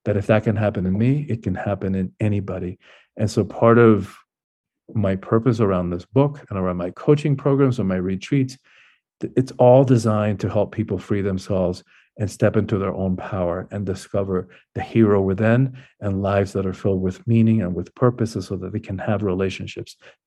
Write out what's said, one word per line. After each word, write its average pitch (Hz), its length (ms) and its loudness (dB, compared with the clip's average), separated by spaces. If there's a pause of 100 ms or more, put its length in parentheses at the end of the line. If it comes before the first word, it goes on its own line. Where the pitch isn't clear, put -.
that 104 120 0
if 113 100 -2
that 107 160 4
can 110 120 0
happen 101 300 0
in 95 120 0
me, 139 300 0
it - 160 -6
can 92 120 -2
happen 95 400 -4
in 92 240 -4
anybody. 95 600 -4 (380)
And 110 120 -2
so 107 140 0
part 117 340 4
of 110 400 6 (760)
my 95 220 0
purpose 113 440 0
around 92 300 0
this 87 160 -6
book 143 440 0
and 101 80 -6
around 92 200 -2
my 90 140 -4
coaching 147 440 0
programs 135 420 2
and 98 100 -2
my 92 100 0
retreats, 98 600 -2 (600)
th-, - 160 -10
it's 131 180 0
all 127 300 6
designed 107 560 2
to 104 100 -2
help 98 240 -2
people 101 240 -4
free 101 240 -4
themselves 95 600 -4 (340)
and 101 120 -4
step 107 280 0
into 104 200 0
their 95 160 -4
own 92 220 -2
power 90 560 -6
and 98 140 -6
discover 95 640 -4 (260)
the - 60 -6
hero 104 400 4
within 110 560 0 (240)
and 98 200 -4
lives 101 300 0
that 98 140 -2
are 95 80 -4
filled 95 280 -2
with 92 240 -6
meaning 113 360 4
and 90 120 -4
with 87 220 -8
purposes 117 520 -2
so 95 100 -6
that 92 160 -10
they 104 60 -6
can 95 180 -8
have 104 260 -4
relationships 95 720 -6 (320)